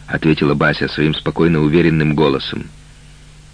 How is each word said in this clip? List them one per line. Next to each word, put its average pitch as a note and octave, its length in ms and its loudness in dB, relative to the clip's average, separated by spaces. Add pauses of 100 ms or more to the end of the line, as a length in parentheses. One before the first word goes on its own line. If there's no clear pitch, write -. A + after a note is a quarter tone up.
ответила D#2 460 0
Бася D2 340 0
своим D2+ 260 0
спокойно E2 460 0
уверенным D2+ 560 2
голосом, — C#2+ 480 -2 (920)